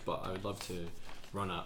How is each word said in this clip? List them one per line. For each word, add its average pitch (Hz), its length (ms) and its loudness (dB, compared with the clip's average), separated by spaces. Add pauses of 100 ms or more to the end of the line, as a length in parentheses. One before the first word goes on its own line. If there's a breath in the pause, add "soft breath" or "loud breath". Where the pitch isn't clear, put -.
but - 200 2
I 92 80 0
would 98 120 0
love 101 140 0 (100)
to 85 180 0 (460 loud breath)
run 98 180 2
a, 82 160 2